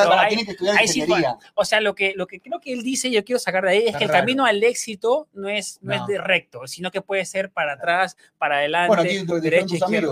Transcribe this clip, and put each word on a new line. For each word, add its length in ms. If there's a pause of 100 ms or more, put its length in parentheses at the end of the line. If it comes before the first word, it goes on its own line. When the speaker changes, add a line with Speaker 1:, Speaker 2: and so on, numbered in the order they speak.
Speaker 1:
Pero 80
Speaker 2:
Ahora 140
Speaker 1:
ahí, 60
Speaker 2:
tienen 180
que 60
estudiar 260
Speaker 1:
ahí 80
sí 140
Speaker 2:
ingeniería. 380
Speaker 1:
fue. 140
O 100
sea, 160
lo 140
que, 220
lo 100
que 160
creo 180
que 140
él 80
dice, 300
yo 120
quiero 140
sacar 260
de 60
ahí, 80
es 80
Speaker 2:
Está 140
Speaker 1:
que 60
el 40
Speaker 2:
raro. 120
Speaker 1:
camino 240
al 180
éxito 720
no 160
es, 340
no 100
es 80
Speaker 2:
No. 60
Speaker 1:
de 100
recto, 480
sino 240
que 120
puede 240
ser 260
para 220
atrás, 440 (220)
para 180
adelante, 300
Speaker 2:
Bueno, 160
aquí 160
dijeron 220
Speaker 1:
derecha, 260
Speaker 2:
tus 80
Speaker 1:
izquierda. 360